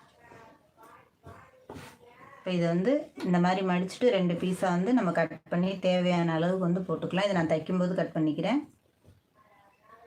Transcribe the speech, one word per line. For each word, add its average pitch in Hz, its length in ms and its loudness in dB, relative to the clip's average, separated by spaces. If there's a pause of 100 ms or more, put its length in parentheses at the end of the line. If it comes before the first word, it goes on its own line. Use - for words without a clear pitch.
(2250)
இப்ப - 200 -8
இதை 170 160 2
வந்து 196 200 2 (320)
இந்த 180 200 2
மாதிரி 190 160 2 (100)
மடிச்சுட்டு 185 440 0
ரெண்டு 180 280 2
பீஸா 185 320 -2
வந்து 190 240 0
நம்ம 180 200 0
கட் 160 160 0 (180)
பண்ணி 185 200 0 (140)
தேவையான 175 500 2
அளவுக்கு 180 300 0
வந்து 180 200 0
போட்டுக்கலாம். 170 400 -2
இதை 190 120 0
நான் 160 140 0
தைக்கும்போது 180 460 0
கட் 160 160 -4
பண்ணிக்கிறேன். 165 480 0 (1400)